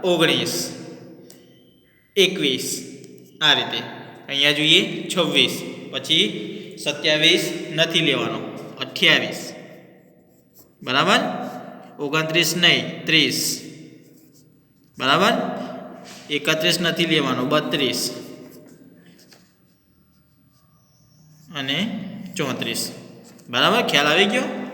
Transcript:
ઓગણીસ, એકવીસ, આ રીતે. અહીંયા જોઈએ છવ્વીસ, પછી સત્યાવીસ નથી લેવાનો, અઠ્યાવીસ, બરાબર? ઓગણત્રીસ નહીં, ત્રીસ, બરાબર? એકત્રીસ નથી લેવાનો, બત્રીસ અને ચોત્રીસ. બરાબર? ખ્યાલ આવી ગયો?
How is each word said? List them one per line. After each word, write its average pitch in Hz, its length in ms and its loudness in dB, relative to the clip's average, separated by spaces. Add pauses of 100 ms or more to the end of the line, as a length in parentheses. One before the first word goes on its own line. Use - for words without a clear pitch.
ઓગણીસ, 160 520 2 (1600)
એકવીસ, 160 520 2 (760)
આ 151 120 6
રીતે. 120 280 0 (460)
અહીંયા 143 320 2
જોઈએ 156 200 6 (280)
છવ્વીસ, 147 460 2 (380)
પછી 156 320 0 (540)
સત્યાવીસ 151 640 2 (320)
નથી 165 260 2
લેવાનો, 117 380 0 (440)
અઠ્યાવીસ, 147 580 2 (1400)
બરાબર? 147 400 4 (760)
ઓગણત્રીસ 156 520 2 (120)
નહીં, 151 220 4 (200)
ત્રીસ, 147 340 4 (1600)
બરાબર? 156 380 4 (960)
એકત્રીસ 160 500 0
નથી 170 340 0
લેવાનો, 131 320 2
બત્રીસ 147 560 0 (3500)
અને 139 220 -2 (580)
ચોત્રીસ. 123 480 -2 (640)
બરાબર? 160 400 0
ખ્યાલ 147 220 2
આવી 196 240 2
ગયો? 262 140 0 (260)